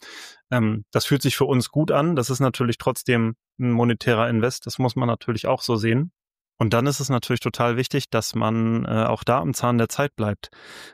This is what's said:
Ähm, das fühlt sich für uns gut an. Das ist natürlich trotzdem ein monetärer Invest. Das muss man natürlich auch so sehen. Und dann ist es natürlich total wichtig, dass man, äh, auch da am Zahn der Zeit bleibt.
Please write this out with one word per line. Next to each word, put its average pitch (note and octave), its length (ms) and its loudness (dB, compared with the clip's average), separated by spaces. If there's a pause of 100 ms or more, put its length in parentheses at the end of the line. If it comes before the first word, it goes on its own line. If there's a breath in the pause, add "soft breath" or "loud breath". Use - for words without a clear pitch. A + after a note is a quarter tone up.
(500 loud breath)
Ähm, A2 400 0
das - 160 0
fühlt C#3 160 2
sich - 160 0
für C#3 80 2
uns B2+ 240 0
gut D3+ 220 0
an. D3+ 240 2
Das B2+ 160 0
ist B2+ 80 -2
natürlich B2 400 0
trotzdem A#2 560 0 (240)
ein B2 120 0
monetärer A#2 560 2
Invest. A#2 380 0
Das - 140 -8
muss C3 160 0
man B2+ 120 0
natürlich A2+ 380 -2
auch B2+ 160 0
so A#2+ 140 0
sehen. A2+ 360 2 (460)
Und A2+ 160 2
dann A#2+ 140 4
ist C#3 140 -2
es C3 80 -4
natürlich B2 320 0
total A#2+ 360 0
wichtig, C3 320 -2
dass - 240 -2
man, A2+ 520 0
äh, A2+ 220 0
auch A2+ 160 -2
da B2 160 2
am C#3 140 -2
Zahn B2 240 0
der A2+ 120 2
Zeit - 260 -2
bleibt. G#2 340 -4 (440 loud breath)